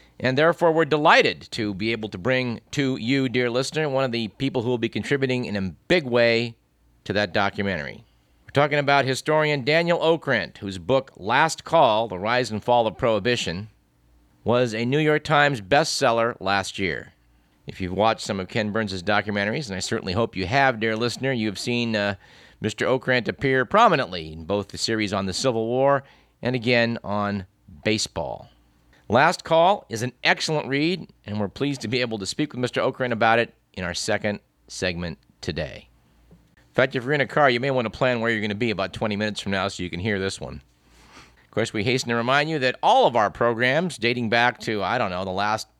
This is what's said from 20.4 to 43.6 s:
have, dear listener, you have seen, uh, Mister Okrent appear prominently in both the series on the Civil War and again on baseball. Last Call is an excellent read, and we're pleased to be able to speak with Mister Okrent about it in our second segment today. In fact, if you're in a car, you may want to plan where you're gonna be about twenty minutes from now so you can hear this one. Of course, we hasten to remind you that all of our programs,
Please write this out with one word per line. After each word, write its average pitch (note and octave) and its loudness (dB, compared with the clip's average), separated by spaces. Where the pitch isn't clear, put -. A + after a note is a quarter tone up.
have, B2+ 2
dear A2+ -2
listener, A#2+ -2
you A2 -2
have G2 -6
seen, A#2+ -2
uh, G2+ 0
Mister G#2+ -2
Okrent B2 0
appear C3 0
prominently A2+ 2
in D#2+ -14
both G2 -2
the - -14
series G#2+ -2
on G2 0
the F#2 -4
Civil A2+ 0
War C3+ 2
and B2 -2
again A#2 2
on G2+ -4
baseball. E2+ -2
Last D3 4
Call E3+ 2
is A2 -6
an B2+ -6
excellent D#3 0
read, D#3 -2
and G#2 -4
we're G2 -2
pleased C#3 -4
to G#2+ -6
be B2 0
able A2+ -2
to F#2+ -8
speak - -4
with B2 -6
Mister - -2
Okrent B2+ 0
about A2+ 4
it A#2 0
in F#2 -8
our F2 -4
second G#2 -2
segment F2 -6
today. D#2 -8
In - -14
fact, C3 2
if B2 -4
you're C#3 -2
in C#3+ 2
a B2 2
car, C#3+ 4
you A#2+ 0
may C#3 0
want B2+ 0
to G#2+ -2
plan B2 0
where A2+ 0
you're A2 0
gonna G#2 -2
be A2+ -2
about F#2+ -2
twenty G#2+ -4
minutes G#2 -4
from G2 -4
now G2 0
so - -10
you F2 -6
can F2 -8
hear G#2 0
this F#2+ -4
one. C#2 -12
Of - -20
course, A2 -2
we G#2 -2
hasten B2 -2
to A#2 0
remind C3+ 0
you D#3 -2
that B2+ -2
all A3 4
of A#2+ 0
our G#2 4
programs, B2+ 0